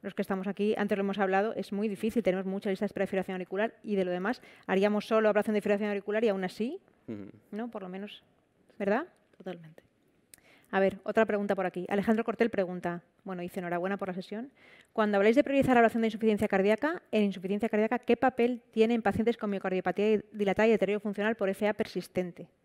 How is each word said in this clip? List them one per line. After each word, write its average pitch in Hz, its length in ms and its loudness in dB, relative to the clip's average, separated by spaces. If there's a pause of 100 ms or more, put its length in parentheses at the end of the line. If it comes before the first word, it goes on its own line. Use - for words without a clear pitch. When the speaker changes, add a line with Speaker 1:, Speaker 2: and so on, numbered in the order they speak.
Speaker 1:
los 196 120 -10
que - 80 -6
estamos 190 260 -4
aquí, 202 300 -2
antes 202 200 -2
lo 196 60 -2
hemos 196 160 -2
hablado, 196 360 0
es - 180 -8
muy 202 140 -4
difícil, 220 360 -2
tenemos 185 220 0
mucha 196 240 -4
lista 190 140 -2
de 202 40 -2
espera 196 160 -4
de 185 40 -2
fibrilación 190 280 -4
auricular 190 380 -4 (100)
y 214 120 -4
de 190 100 0
lo 180 60 -4
demás 185 300 -4 (260)
haríamos 208 400 2
solo 220 220 4
ablación 208 260 2
de 202 60 2
fibrilación 208 280 0
auricular 208 340 -2
y 226 60 4
aún 190 140 0
así, 233 360 -6 (280)
Speaker 2:
Ujú. 104 220 -10 (220)
Speaker 1:
¿no? 220 200 -8
Por 214 100 -12
lo 185 80 -12
menos, 190 340 -12 (540)
¿verdad? 214 300 0 (300)
Speaker 3:
Totalmente. 170 460 -14 (880)
Speaker 1:
A 196 80 2
ver, 190 240 2
otra 220 220 2
pregunta 202 300 -2
por 185 100 -2
aquí. 180 240 -4
Alejandro 208 340 2
Cortel 226 280 0
pregunta, 175 500 -4 (220)
bueno, 185 180 -10
dice, 180 180 -8
"Enhorabuena 180 380 -2
por 190 120 -6
la 180 40 -6
sesión. 208 380 -10 (420)
Cuando 208 240 2
habláis 214 180 6
de 285 80 6
priorizar 269 300 2
la 240 60 6
ablación 226 220 4
de 226 60 2
insuficiencia 220 400 0
cardíaca, 214 540 2 (100)
en 214 120 4
insuficiencia 196 460 -2
cardíaca, 220 280 2
¿qué 233 180 2
papel 247 460 0 (100)
tiene 220 220 4
en 226 80 0
pacientes 220 360 0
con 214 120 -4
miocardiopatía 190 720 0 (100)
dilatada 208 360 2
y 233 40 6
deterioro 202 280 2
funcional 214 360 -2
por 196 140 -2
F 202 180 -2
A 214 60 0
persistente? 180 760 -6 (180)